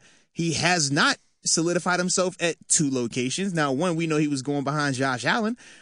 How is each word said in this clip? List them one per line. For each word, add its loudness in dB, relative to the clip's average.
He -2
has 2
not 2
solidified 0
himself 0
at 0
two 2
locations. -2
Now, 2
one, 0
we -2
know 0
he 2
was -2
going -4
behind 0
Josh -2
Allen, 0